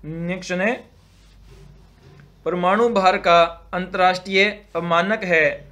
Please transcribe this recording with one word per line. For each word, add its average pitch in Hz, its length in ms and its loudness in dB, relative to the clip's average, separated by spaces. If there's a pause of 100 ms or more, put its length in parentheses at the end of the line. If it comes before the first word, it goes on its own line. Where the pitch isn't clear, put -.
नेक्स्ट 170 500 -8
है, 196 180 -2 (1700)
परमाणु 180 440 0
भार 196 280 2
का 170 240 4 (320)
अंतर्राष्ट्रीय 185 840 0 (180)
मानक 170 500 -2
है। 160 220 2 (240)